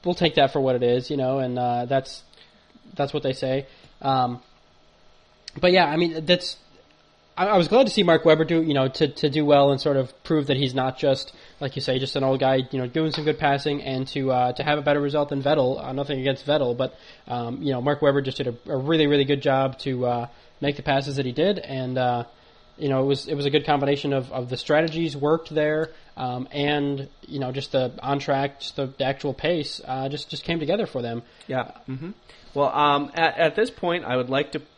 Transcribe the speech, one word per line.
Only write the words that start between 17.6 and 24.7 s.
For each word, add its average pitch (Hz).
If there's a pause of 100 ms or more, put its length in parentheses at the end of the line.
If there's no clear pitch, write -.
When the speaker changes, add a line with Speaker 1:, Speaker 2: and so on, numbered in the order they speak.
Speaker 1:
you 143
know, 123
Mark 143
Webber 143
just 131
did 135
a, 113 (140)
a 147
really, 151
really 143
good 135
job 135
to, 123
uh, 120 (340)
make 143
the -
passes 135
that 135
he 123
did, 180
and, 131
uh, 120 (520)
you 147
know, 131
it 135
was, 139
it 160
was 143
a 139
good 143
combination 143
of, 131
of 123
the 127
strategies 160